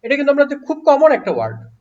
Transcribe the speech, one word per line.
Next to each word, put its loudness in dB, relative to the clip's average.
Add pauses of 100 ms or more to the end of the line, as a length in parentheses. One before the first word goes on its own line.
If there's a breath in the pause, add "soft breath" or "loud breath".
এটা -4
কিন্তু -2
আমাদের 0
খুব -10
কমন 4
একটা -2
ওয়ার্ড, -6 (240)